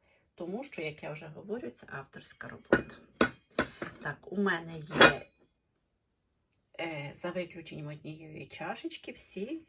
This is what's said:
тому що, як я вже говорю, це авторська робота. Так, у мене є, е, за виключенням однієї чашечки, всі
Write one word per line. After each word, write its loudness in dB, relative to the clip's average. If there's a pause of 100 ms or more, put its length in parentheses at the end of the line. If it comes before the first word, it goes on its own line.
(340)
тому -6
що, -8
як -6
я -6
вже -10
говорю, -8
це -16
авторська -12
робота. 4 (1080)
Так, -6
у -4
мене 2
є, 8 (1500)
е, -6
за -2
виключенням -6
однієї -12
чашечки, -8
всі -8